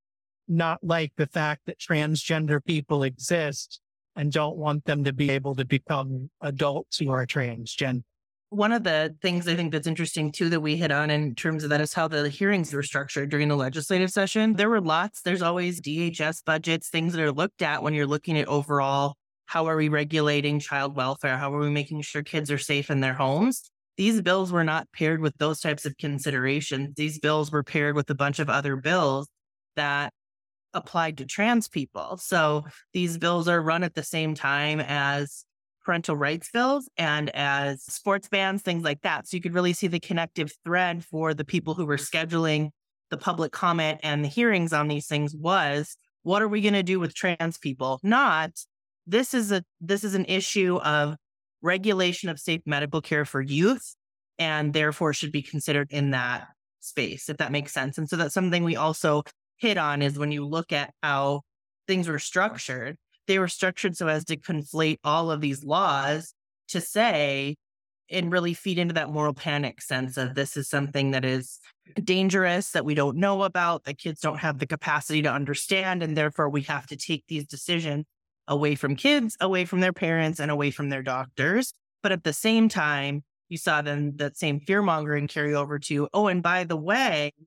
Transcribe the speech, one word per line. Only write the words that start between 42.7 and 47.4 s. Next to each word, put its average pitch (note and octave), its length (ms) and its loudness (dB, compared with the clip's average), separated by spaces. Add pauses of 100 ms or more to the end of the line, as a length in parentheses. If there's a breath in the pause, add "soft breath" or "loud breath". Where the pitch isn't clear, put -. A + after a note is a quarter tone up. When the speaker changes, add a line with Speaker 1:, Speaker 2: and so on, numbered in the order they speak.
Speaker 2:
the D#3+ 60 -6
public E3 360 -2
comment E3 500 0
and D3 220 0
the - 20 -2
hearings F3+ 460 2
on D3+ 160 2
these D3 180 -4
things D3 260 0
was, D3+ 600 0 (280)
what F#3+ 180 2
are A3 80 2
we G#3+ 100 0
gonna G3+ 240 4
do F#3 160 0
with E3 160 -4
trans F3 420 -2